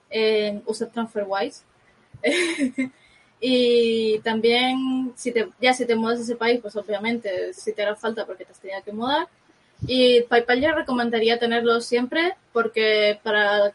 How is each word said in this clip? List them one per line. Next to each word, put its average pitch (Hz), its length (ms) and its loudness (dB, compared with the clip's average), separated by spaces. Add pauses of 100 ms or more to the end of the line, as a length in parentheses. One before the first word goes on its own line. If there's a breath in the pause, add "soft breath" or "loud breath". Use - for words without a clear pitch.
(100)
eh, 214 560 0
usa 220 220 -6
TransferWise. 214 720 -6 (600)
<laughs> 302 680 -2 (500 soft breath)
Y 233 800 2
también, 254 960 0
si 240 160 -6
te, 214 160 0 (120)
ya 254 120 4
si 254 140 -2
te 233 80 2
mudas 226 240 0
a 233 40 -6
ese 233 140 -6
país, 240 240 0
pues 208 160 -10
obviamente 208 800 -4
sí - 180 -8
te 208 100 -4
hará 208 140 -2
falta 220 300 -6
porque 185 180 -14
te - 80 -20
has - 80 -20
tenido 190 240 -10
que 208 80 -14
mudar. 277 360 -2 (580)
Y 247 380 6
PayPal 240 360 2
yo 311 120 2
recomendaría 233 680 0
tenerlo 233 420 0
siempre, 311 540 0 (180)
porque 214 680 2
para 208 520 2